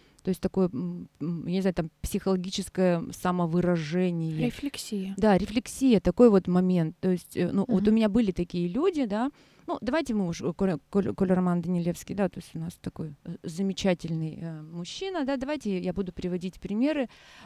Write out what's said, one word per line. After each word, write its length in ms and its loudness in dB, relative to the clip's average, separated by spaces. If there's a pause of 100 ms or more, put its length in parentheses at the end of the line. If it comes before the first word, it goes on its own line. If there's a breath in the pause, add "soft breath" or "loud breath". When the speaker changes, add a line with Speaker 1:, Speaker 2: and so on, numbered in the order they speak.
(240 loud breath)
Speaker 1:
То 60 -2
есть 120 -2
такое, 320 2
м, 340 -6 (140)
м, 260 -4
я 60 -2
не 80 0
знаю, 120 2
там, 160 -4 (120)
психологическое 1080 0
самовыражение. 1300 0
Speaker 2:
Рефлексия. 720 -6
Speaker 1:
Да, 200 6
рефлексия, 640 2
такой 300 8
вот 180 6
момент. 520 2
То 120 -2
есть, 260 -4
э, 160 0
ну, 140 2
вот 140 2
у 40 0
Speaker 2:
Мгм. 100 6
Speaker 1:
меня 140 4
были 220 2
такие 360 -2
люди, 380 0
да, 240 -2 (380 soft breath)
ну, 140 -4
давайте 320 -2
мы 160 0
уж, 120 -6
э, 120 -2
Коля, 260 0 (100)
Коля, 240 0
Коля 220 2
Роман 260 2
Данилевский, 540 -2
да, 140 0
то 100 -10
есть 160 -18
у 40 -6
нас 220 -8
такой, 320 -10 (120)
э, 180 -10
замечательный, 1000 -2
э, 200 -10
мужчина, 640 -6
да, 120 -2
давайте 400 -4
я 160 -2
буду 200 -4
приводить 480 -6
примеры, 480 0 (360 loud breath)